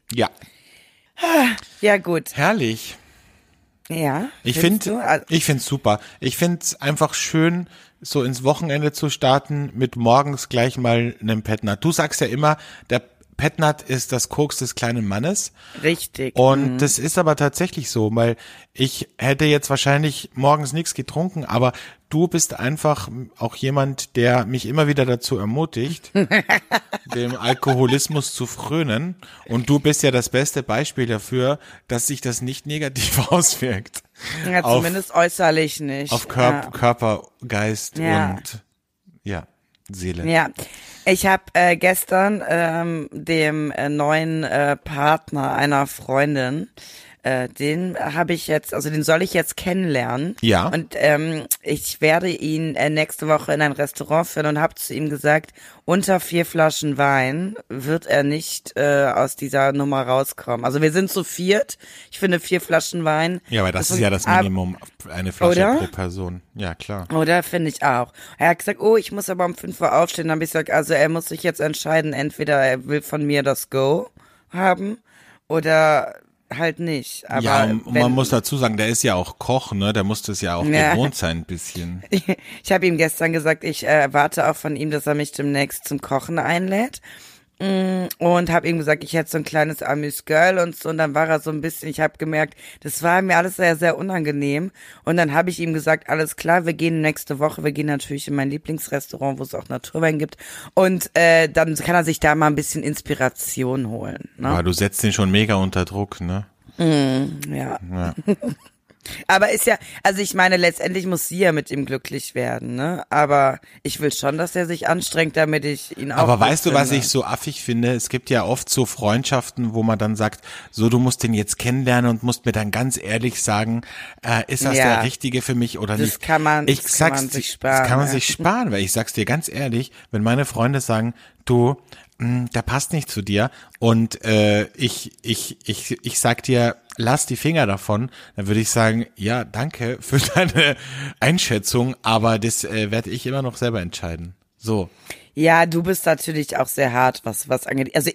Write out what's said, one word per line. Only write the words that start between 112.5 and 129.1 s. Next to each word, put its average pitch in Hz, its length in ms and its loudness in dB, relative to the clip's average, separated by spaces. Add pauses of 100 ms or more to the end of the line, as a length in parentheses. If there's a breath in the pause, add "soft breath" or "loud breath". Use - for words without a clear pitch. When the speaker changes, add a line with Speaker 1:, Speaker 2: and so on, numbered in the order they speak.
Speaker 2:
ne? 151 360 -4
Aber 139 480 2 (240 loud breath)
ich - 180 -6
will 147 120 0
schon, 139 240 -2
dass 165 180 -4
er 180 120 0
sich 165 220 -4
anstrengt, 165 480 0
damit 156 280 2
ich 147 320 -6
ihn 135 160 -8
auch 127 60 -2
Speaker 1:
Aber 123 200 6
Speaker 2:
gut - 20 4
Speaker 1:
weißt 135 260 2
du, 151 80 2
was 139 160 4
Speaker 2:
finde. 139 120 2
Speaker 1:
ich - 60 -2
so 131 160 0
affig - 380 -8
finde? 120 320 0
Es - 160 -4
gibt 127 180 -6
ja 113 160 2
oft 117 240 -2
so 127 160 2
Freundschaften, 117 880 0
wo 113 100 0
man 110 160 2
dann 107 160 0
sagt, 107 300 -4 (260 loud breath)
„So, 113 200 2
du 123 80 4
musst 127 240 2
den 117 100 0
jetzt 104 260 -2
kennenlernen 123 520 2
und 113 120 -2
musst 120 220 -2
mir 120 80 0
dann 107 180 -2
ganz 120 320 -2
ehrlich 110 400 -4
sagen, 113 380 0 (420 loud breath)
äh, 113 200 0 (100)
ist 131 140 -2
das 135 100 2
Speaker 2:
Ja. 123 200 6
Speaker 1:
der 113 80 2
Richtige 127 380 -2
für 131 120 -2
mich 120 240 0
oder 104 180 -2
Speaker 2:
Das 110 80 2
Speaker 1:
nicht?“ 107 160 -2
Speaker 2:
kann 156 220 2
man, 151 240 2
Speaker 1:
Ich 139 160 2
Speaker 2:
das - 100 -2
kann - 60 0
Speaker 1:
sag's 139 220 4
Speaker 2:
man 131 80 -2
Speaker 1:
dir, - 80 -6
Speaker 2:
sich 123 160 -4
sparen, 135 280 0
Speaker 1:
das 127 80 2
kann 127 100 4
man 143 100 2
Speaker 2:
ja. 135 40 0
Speaker 1:
sich 131 140 0
sparen, 190 460 0
weil 98 100 0
ich 92 100 -2
sag's 113 220 -2